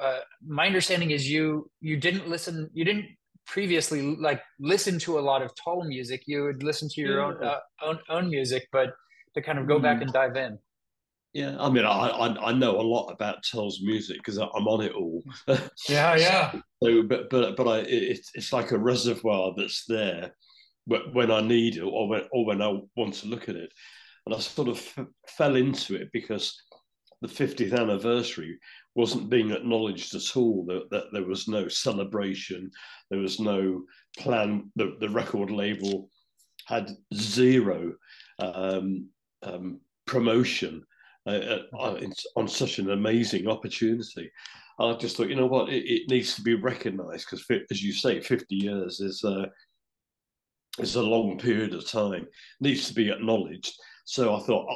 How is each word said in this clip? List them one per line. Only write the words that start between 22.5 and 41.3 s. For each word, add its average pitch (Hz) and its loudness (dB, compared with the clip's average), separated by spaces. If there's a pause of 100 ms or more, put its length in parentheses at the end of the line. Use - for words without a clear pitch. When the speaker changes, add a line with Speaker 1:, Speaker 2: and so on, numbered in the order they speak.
Speaker 2:
I 104 0 (180)
want 113 -2
to - -10
look 113 -8
at 92 -6
it. 82 -12 (520)
And 107 -4
I - -2
sort 123 -4
of 113 -2
f-, - -10 (200)
fell 139 2
into 127 2
it - -8
because - -4 (680)
the 117 -6
fiftieth 147 -2
anniversary 110 0 (380)
wasn't 113 2
being 110 4
acknowledged 110 0
at - -4
all, 110 2
that, 92 -6
that 104 -2
there 98 -4
was 92 -6
no 104 -2
celebration, 98 -4 (420)
there 98 -2
was 95 -2
no 95 0 (340)
plan. 107 0
The, 107 -2
the 107 -2
record 104 0
label 101 -2 (560)
had 113 -4 (240)
zero, 107 4 (480)
um, 95 -2 (360)
um, 90 -8 (240)
promotion, 113 2 (420)
uh, 101 -4